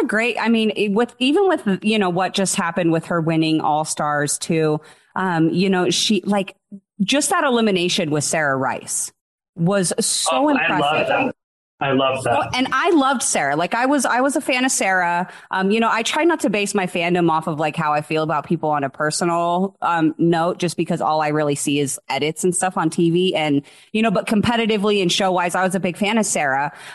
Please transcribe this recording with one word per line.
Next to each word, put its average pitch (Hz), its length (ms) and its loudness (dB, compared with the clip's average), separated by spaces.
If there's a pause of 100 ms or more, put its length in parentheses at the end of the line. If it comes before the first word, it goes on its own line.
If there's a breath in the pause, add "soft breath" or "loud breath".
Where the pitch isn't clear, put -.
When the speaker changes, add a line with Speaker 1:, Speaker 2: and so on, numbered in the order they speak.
Speaker 1:
a 294 40 0
great, 226 340 0
I 220 80 0
mean, 220 260 2
it, 208 180 0
with, 240 260 0
even 294 280 2
with, 214 380 0
you 214 140 2
know, 190 100 2
what 180 240 0
just 190 240 -2
happened 170 360 0
with 160 140 0
her 170 140 0
winning 160 400 2
All 151 240 0
Stars 147 540 -2
too, 156 420 0 (340 loud breath)
um, 165 360 2
you 185 180 2
know, 180 220 2
she, 190 340 0
like, 196 320 -2 (460)
just 269 260 0
that 349 160 0
elimination 196 680 0
with 147 140 0
Sarah 147 320 0
Rice - 560 -4 (420)
was 180 460 0
so - 320 -2
Speaker 2:
Oh, 277 160 2
Speaker 1:
impressive. 190 320 0
Speaker 2:
I - 0 -
love 151 280 0
that. - 260 -2 (440)
I 139 140 0
love 135 320 0
that. - 80 2 (200)
Speaker 1:
So, 254 60 -2
and 254 140 0
I 285 200 0
loved 269 300 2
Sarah. 147 320 0
Like, 170 200 -2
I 233 100 0
was, 269 220 2
I 247 160 2
was 277 120 0
a 302 60 0
fan 254 240 0
of 262 60 0
Sarah. 185 600 0 (200 loud breath)
Um, 190 200 0
you 220 80 2
know, 226 140 2
I 226 100 0
try 302 220 0
not 339 160 2
to 285 80 0
base 202 260 -2
my 190 120 0
fandom 175 440 0
off 160 180 0
of, 151 120 -4
like, 156 160 -2
how 151 160 0
I 147 80 2
feel 156 220 -2
about 156 240 -2
people 160 240 -2
on 147 120 0
a 135 60 -2
personal, 170 920 -2
um, 160 340 0
note, 170 420 2
just 175 200 -4
because 170 240 -2
all 156 180 0
I 151 80 0
really 151 260 0
see 143 240 -2
is 139 300 -2
edits 139 360 -2
and 180 120 0
stuff 185 220 -2
on 170 100 0
T 170 220 2
V. 180 260 0
And, 151 240 0 (320 loud breath)
you 214 80 -2
know, 226 100 2
but 196 160 -2
competitively 214 760 0
and 175 100 0
show-wise, 180 420 0
I 185 100 0
was 180 100 0
a 190 60 -2
big 175 180 -4
fan 208 180 0
of 220 80 2
Sarah. 143 480 -2 (220 loud breath)